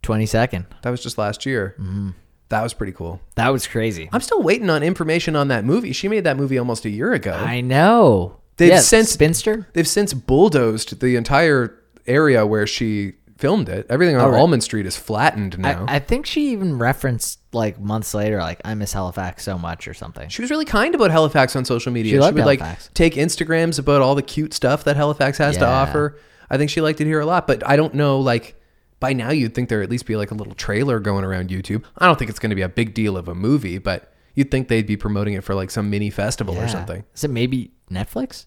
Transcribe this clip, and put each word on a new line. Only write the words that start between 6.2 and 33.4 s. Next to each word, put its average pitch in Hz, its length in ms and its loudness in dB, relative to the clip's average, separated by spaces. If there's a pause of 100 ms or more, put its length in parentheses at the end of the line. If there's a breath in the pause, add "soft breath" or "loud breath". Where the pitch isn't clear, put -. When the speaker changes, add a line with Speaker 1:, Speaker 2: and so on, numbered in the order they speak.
Speaker 2:
that 143 120 2
movie 135 220 0
almost 120 260 -4
a 110 60 -4
year 127 220 -2
ago. 120 200 -2
Speaker 1:
I 113 280 -4
know. 147 760 4 (180)
Speaker 2:
They've 170 140 8
Speaker 1:
Yeah, 185 100 8
Speaker 2:
since 220 300 6
Speaker 1:
Spinster? 175 640 0
Speaker 2:
They've 165 120 2
since 202 260 0
bulldozed 131 880 2
the 127 140 2
entire 127 640 2 (300)
area 131 360 4
where 107 220 2
she 104 460 -4 (260)
filmed 170 320 0
it. 92 180 -6
Everything 156 280 2
on 123 60 4
Speaker 1:
Oh, 139 80 6
right. 120 80 4
Speaker 2:
Almond 143 240 4
Street 107 220 -4
is 92 140 -6
flattened 107 600 -2
now. 92 300 -2
Speaker 1:
I, 139 80 -2
I - 20 2
think 240 280 -4
she 294 240 -2
even 190 280 -2
referenced, 120 600 -2 (160)
like, 107 260 -2
months 104 320 -4
later, 104 260 -2
like, 85 280 -6
"I 110 80 -6
miss 104 180 -6
Halifax 92 520 -6
so 95 120 -6
much" 85 320 -8
or - 60 -14
something. - 340 -16
Speaker 2:
She 226 140 -8
was 247 80 -6
really 302 160 -2
kind 285 280 2
about 220 160 4
Halifax 156 460 4
on 127 80 -2
social 123 260 -2
media. 113 200 -2
Speaker 1:
She 131 60 4
Speaker 2:
She 135 40 6
Speaker 1:
loved 151 160 4
Speaker 2:
would, 113 80 2
like, 139 160 4
Speaker 1:
Halifax. 82 320 -12
Speaker 2:
take 165 220 4
Instagrams 165 640 -2
about 143 240 2
all 135 120 4
the 143 80 0
cute 151 300 -6
stuff 139 320 -2
that 143 120 0
Halifax 143 420 0
has 147 180 2
to - 60 2
Speaker 1:
Yeah. 120 80 4
Speaker 2:
offer. 143 480 0 (320 soft breath)
I 135 80 0
think 147 120 2
she 160 120 -2
liked 156 180 0
it 151 60 0
here 156 140 0
a 147 40 -2
lot, 165 220 0
but 120 200 0
I 143 100 4
don't 151 180 2
know, 139 260 2
like, 120 360 -2 (420)
by 131 160 -2
now 120 160 -4
you'd 131 240 0
think 123 160 -4
there'd 107 140 0
at 90 60 -8
least 123 140 -4
be, 110 120 -4
like, 104 140 -4
a 110 40 -8
little 104 200 -10
trailer 113 460 -2
going 98 240 -2
around 92 240 -4
YouTube. 92 340 -6 (140 soft breath)
I - 80 0
don't 170 140 6
think 117 100 -4
it's 107 120 -10
gonna 107 140 -2
be 95 60 -2
a 92 80 -2
big 110 240 -2
deal 104 240 -2
of 87 100 -8
a 87 80 -10
movie, 98 440 -2